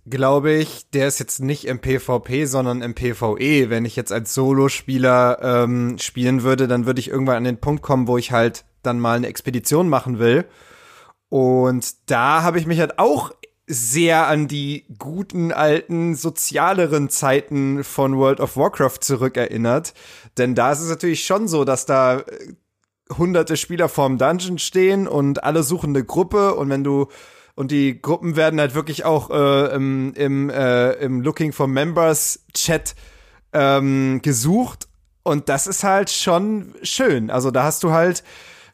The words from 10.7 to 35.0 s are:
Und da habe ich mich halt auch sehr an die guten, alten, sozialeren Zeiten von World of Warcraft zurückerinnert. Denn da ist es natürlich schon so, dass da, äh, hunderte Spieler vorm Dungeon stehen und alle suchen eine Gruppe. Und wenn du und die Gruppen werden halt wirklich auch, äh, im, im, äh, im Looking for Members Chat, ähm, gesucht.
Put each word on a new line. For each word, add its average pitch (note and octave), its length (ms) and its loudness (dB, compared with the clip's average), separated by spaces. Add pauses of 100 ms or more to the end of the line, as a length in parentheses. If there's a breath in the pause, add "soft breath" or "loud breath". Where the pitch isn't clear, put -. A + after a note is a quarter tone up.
Und B2+ 800 0
da C#3+ 340 2
habe E3+ 160 2
ich D#3+ 80 -4
mich E3 140 2
halt D3+ 180 -2
auch A#3 320 2 (360)
sehr D#3+ 600 2
an D3+ 220 0
die C#3+ 340 -6 (160)
guten, E3+ 540 -6
alten, E3 640 0
sozialeren D#3 920 0
Zeiten C#3 800 0
von C3+ 320 0
World C3+ 240 2
of C3 160 -4
Warcraft D3 420 0
zurückerinnert. B2 920 -2 (440 loud breath)
Denn B2 180 0
da B2 180 2
ist D3 80 -4
es E3 80 -6
natürlich E3 360 -2
schon G#3 220 0
so, D#3 160 2
dass C3+ 220 0
da, C3 340 2
äh, - 40 -8 (920)
hunderte E3 380 2
Spieler E3+ 320 -2
vorm C3+ 300 0
Dungeon F3 400 0
stehen F#3+ 500 2
und C#3+ 380 0
alle D#3 180 2
suchen D3+ 280 -2
eine C#3 120 0
Gruppe. F#3+ 520 0
Und C#3 140 -2
wenn C#3 140 -2
du C#3 240 0 (480 loud breath)
und C3+ 160 -6
die C#3 300 0
Gruppen E3+ 340 -2
werden D#3 240 2
halt C#3 160 0
wirklich D3+ 300 -6
auch, D3+ 240 0
äh, C#3 440 2
im, C3+ 420 -2
im, C#3 340 -2
äh, B2 440 2
im B2+ 280 -4
Looking D#3 320 -2
for C#3+ 140 -2
Members D#3 840 0
Chat, - 420 -2 (580 soft breath)
ähm, C#3 680 2
gesucht. D3+ 640 0 (360)